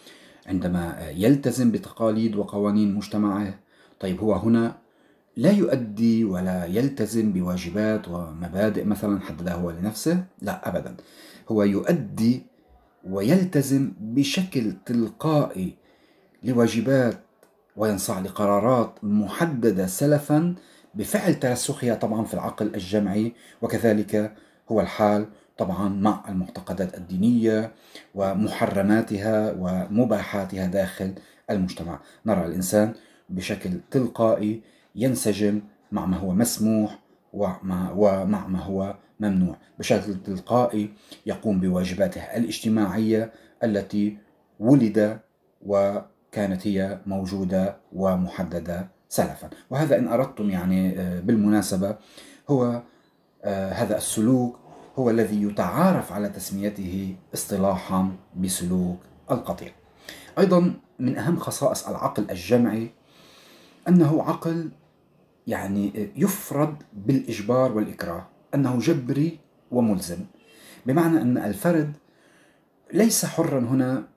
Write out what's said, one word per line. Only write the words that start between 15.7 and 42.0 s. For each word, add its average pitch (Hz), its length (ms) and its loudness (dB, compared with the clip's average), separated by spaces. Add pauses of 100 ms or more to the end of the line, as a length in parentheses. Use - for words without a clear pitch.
لواجبات 117 760 2 (580)
وينصاع 104 420 -2
لقرارات 101 840 0
محددة 104 840 0
سلفًا 151 680 2 (400)
بفعل 165 440 0
ترسخها 123 560 0
طبعًا 110 300 0
في - 80 -8
العقل - 420 -4
الجمعي، 104 580 0 (280)
وكذلك 107 720 2 (380)
هو 107 100 4
الحال 104 440 2 (320)
طبعًا 95 320 -2
مع 98 400 0
المعتقدات 92 680 -6
الدينية 110 760 2 (440)
ومحرماتها 101 1400 0
ومباحاتها 95 1080 -2
داخل 95 480 -2 (360)
المجتمع. 92 500 -4 (260)
نرى 98 200 0
الإنسان 92 480 2 (360)
بشكل 95 400 -6 (220)
تلقائي 110 680 0 (340)
ينسجم 104 680 0 (300)
مع 87 140 -4
ما 92 120 0
هو 92 160 -2
مسموح 107 680 2 (340)
ومع، 92 640 -4
ومع 98 520 2
ما 92 120 -4
هو 92 360 -4 (240)
ممنوع، 95 360 0 (240)
بشكل 101 440 0
تلقائي 107 680 -2 (320)
يقوم 98 340 -2
بواجباته 90 600 0